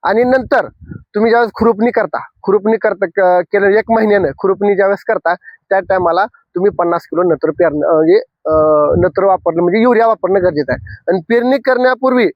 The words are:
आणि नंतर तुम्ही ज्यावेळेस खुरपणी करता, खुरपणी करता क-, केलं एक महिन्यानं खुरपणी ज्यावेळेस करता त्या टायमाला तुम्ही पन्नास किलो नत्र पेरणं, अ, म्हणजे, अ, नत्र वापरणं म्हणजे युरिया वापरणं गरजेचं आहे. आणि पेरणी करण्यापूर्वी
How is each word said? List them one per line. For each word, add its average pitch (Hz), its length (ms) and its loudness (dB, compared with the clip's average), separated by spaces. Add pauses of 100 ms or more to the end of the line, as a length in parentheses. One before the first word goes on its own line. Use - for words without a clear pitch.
आणि 220 140 0
नंतर 254 440 0 (480)
तुम्ही 214 160 0
ज्यावेळेस 233 220 0
खुरपणी 226 380 0
करता, 208 280 -4 (240)
खुरपणी 208 340 0
करता 196 300 -4
क-, 180 400 0
केलं 202 200 0
एक 208 240 0
महिन्यानं 208 380 2 (100)
खुरपणी 196 380 0
ज्यावेळेस 196 280 0
करता 190 300 -2 (340)
त्या 196 120 0
टायमाला 185 460 0
तुम्ही - 440 -4
पन्नास 170 340 -2
किलो 170 180 -4
नत्र 160 280 0
पेरणं, 151 380 -2
अ, 165 60 2
म्हणजे, 160 240 4 (280)
अ, 156 60 -2 (540)
नत्र 180 180 -2
वापरणं 175 380 0
म्हणजे 180 200 0
युरिया 233 240 2
वापरणं 196 360 0
गरजेचं 151 300 -2
आहे. - 360 -12
आणि 185 200 0
पेरणी 240 300 0
करण्यापूर्वी 254 760 0